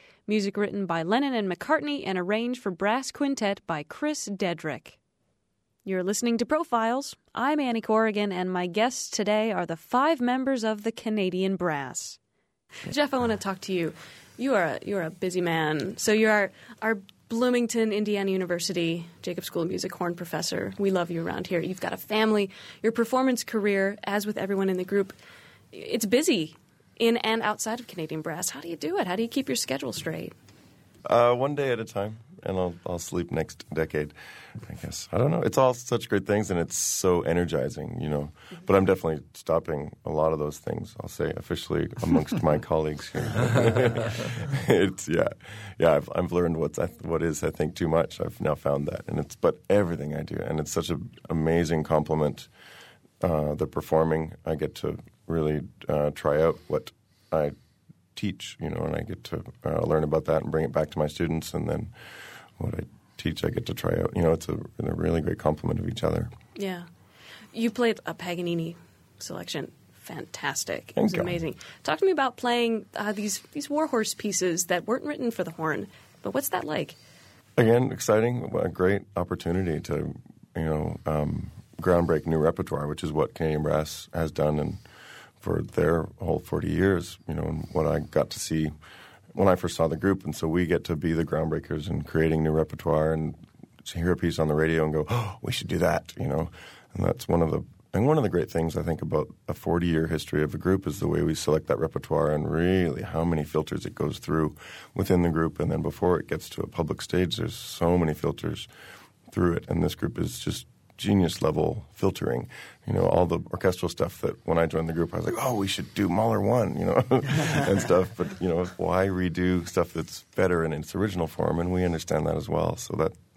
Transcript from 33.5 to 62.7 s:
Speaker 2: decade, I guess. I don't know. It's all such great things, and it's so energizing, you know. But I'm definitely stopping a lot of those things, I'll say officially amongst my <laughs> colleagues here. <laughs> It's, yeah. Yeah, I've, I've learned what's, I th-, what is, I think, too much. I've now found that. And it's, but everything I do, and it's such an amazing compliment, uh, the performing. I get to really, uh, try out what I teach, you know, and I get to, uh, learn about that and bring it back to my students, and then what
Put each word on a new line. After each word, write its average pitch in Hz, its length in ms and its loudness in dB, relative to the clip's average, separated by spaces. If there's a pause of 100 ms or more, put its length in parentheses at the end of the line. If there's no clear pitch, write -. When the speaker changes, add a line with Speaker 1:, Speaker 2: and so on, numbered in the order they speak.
Speaker 2:
decade, 78 400 -2 (560)
I - 40 -10
guess. - 360 -10
I 90 80 0
don't 139 140 4
know. - 100 2
It's 107 160 2
all 127 160 6
such 120 340 -4
great 98 200 2
things, 104 240 2
and 85 80 2
it's 80 160 -2
so - 460 2
energizing, 78 800 0
you 78 80 -2
know. 73 220 -2 (360)
But 98 100 6
I'm 95 80 6
definitely 82 400 2 (100)
stopping 80 680 -2
a - 60 -6
lot 78 220 2
of 78 60 0
those 76 200 -4
things, - 420 -8
I'll - 80 -12
say - 280 -4
officially - 520 -2 (160)
amongst 80 400 2
my 76 140 4
<laughs> - 120 -8
colleagues 78 400 -2
here. 113 1080 2
<laughs> - 520 -4
It's, 95 400 4
yeah. 82 200 2 (520)
Yeah, 82 160 8
I've, 73 180 0
I've 87 160 0
learned 85 280 2
what's, 73 200 -2
I 82 80 0
th-, - 160 -14
what 82 180 -2
is, 80 220 0
I 78 80 0
think, 78 240 -2
too 85 140 -2
much. 80 320 0
I've - 200 -6
now 73 140 0
found 71 320 0
that. - 220 -6
And 78 100 -2
it's, - 160 -6
but - 240 2 (100)
everything 85 460 2
I 78 80 -4
do, - 140 -8
and 78 240 -2
it's 73 100 -6
such 80 200 -2
an - 200 -4 (180)
amazing 80 540 2
compliment, 76 640 0 (760)
uh, 76 320 0
the 76 120 0
performing. 80 680 0 (120)
I 80 80 0
get 76 220 -4
to 76 200 -4 (300)
really, 76 360 0 (260)
uh, 76 220 2
try 76 320 2
out 80 160 4 (100)
what 76 220 -2 (420)
I 76 200 2 (640)
teach, - 440 -6
you 80 100 -4
know, 78 140 -4
and 76 100 -2
I 78 60 -2
get - 240 -10
to, 80 180 -8 (220)
uh, 78 180 0
learn 78 220 4
about 78 220 2
that 78 160 2
and - 100 -6
bring 80 140 2
it 76 60 -6
back 78 180 0
to - 80 -6
my 76 80 2
students, 80 480 -2
and 80 140 -2
then 76 200 -4 (720)
what - 160 -4